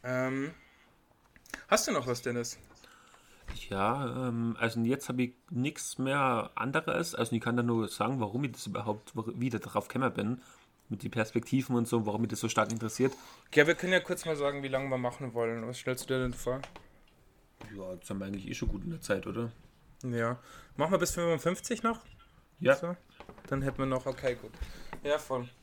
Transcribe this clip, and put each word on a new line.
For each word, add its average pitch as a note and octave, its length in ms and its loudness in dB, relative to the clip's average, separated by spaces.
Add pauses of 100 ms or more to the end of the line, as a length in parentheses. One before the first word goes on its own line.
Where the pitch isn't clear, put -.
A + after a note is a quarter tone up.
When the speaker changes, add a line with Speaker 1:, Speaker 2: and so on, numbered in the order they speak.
Speaker 1:
Ähm, C3 440 0 (1160)
hast G#3+ 200 6
du C4 40 0
noch C3+ 140 2
was, B2 160 -2
Dennis? A#2+ 360 -4 (1080)
Speaker 2:
Ja, B2+ 600 0
ähm, A#2 300 0
also A#2 220 2
jetzt A#2+ 280 2
hab B2+ 100 -2
ich B2 140 2 (180)
nix - 480 -2
mehr C3 560 2
anderes. D#3+ 600 0
Also A#2 200 0
ich A2+ 60 4
kann A#2+ 160 2
da A#2+ 60 4
nur A#2 260 4
sagen, B2 320 0
warum A2+ 240 0
ich B2 80 -2
das - 140 -10
überhaupt, G#2+ 500 -4
wor-, A2+ 180 -4
wie B2 120 -2
ich A#2+ 60 0
da A2 60 0
drauf G2+ 300 -4
gekommen B2+ 260 0
bin, A#2 260 0 (480)
mit G#2+ 140 -4
den B2 80 -4
Perspektiven A#2+ 640 0
und A#2 140 4
so, A#2 180 4
warum G#2+ 160 0
mich A2 80 0
das G#2+ 100 -4
so A2+ 80 0
stark G#2+ 220 4
interessiert. A2+ 420 2 (420)
Speaker 1:
Ja, D3 120 10
wir E3 80 6
können F3+ 180 0
ja F3+ 80 6
kurz F3+ 240 -4
mal D#3+ 120 0
sagen, C#3+ 260 0
wie C#3 60 -6
lange C3 200 0
wir C3 100 2
machen B2 360 -2
wollen. A#2 320 0
Was B2 120 -8
stellst B2+ 300 -2
du C3 60 2
dir C3 60 2
denn B2 140 0
vor? B2+ 260 -2 (1120)
Speaker 2:
Ja, F#2 200 -8
jetzt - 160 -14
haben G2 100 -2
wir F#2+ 60 -4
eigentlich G2 200 -6
eh B2 80 -6
schon - 140 0
gut G2 160 -2
in E3+ 60 -4
der D#3+ 100 -6
Zeit, G2 260 0
oder? A2+ 240 -2 (540)
Speaker 1:
Ja. A#2+ 340 0 (380)
Machen D#3+ 160 2
wir F#3 60 6
bis E3+ 140 2
fünfundfünfzig E3+ 680 0
noch? A3+ 180 0 (600)
Speaker 2:
Ja. C3+ 160 8
Speaker 1:
So? F3 200 -4 (520)
Dann C3+ 140 0
hätten C3+ 160 -2
wir C3+ 80 0
noch, C3 200 -2
okay, B2+ 340 -2
gut. A2 120 -14 (500)
Ja, D3 160 2
voll. B2 300 -4 (140)